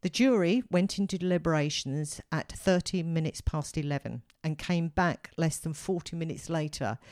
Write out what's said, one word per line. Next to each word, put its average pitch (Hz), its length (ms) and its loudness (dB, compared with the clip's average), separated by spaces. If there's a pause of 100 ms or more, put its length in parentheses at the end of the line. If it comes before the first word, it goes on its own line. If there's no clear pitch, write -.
The 185 80 -2
jury 240 600 4
went 180 300 2
into 190 180 0
deliberations 156 1040 0 (100)
at - 200 -4
thirteen 175 640 0
minutes 160 280 -2
past - 360 -2
eleven 143 440 -4 (220)
and 156 140 -2
came 170 320 0
back - 460 0
less 160 220 0
than 160 160 -6
forty 170 420 -6
minutes 160 340 -6
later 151 500 -2 (120)